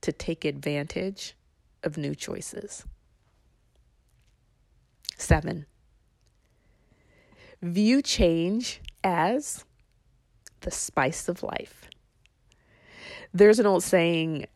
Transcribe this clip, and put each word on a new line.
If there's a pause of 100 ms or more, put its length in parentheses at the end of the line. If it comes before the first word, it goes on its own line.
to
take
advantage (480)
of
new
choices. (2250)
Seven, (2000)
view
change (240)
as (1000)
the
spice
of
life. (1400)
There's
an
old
saying,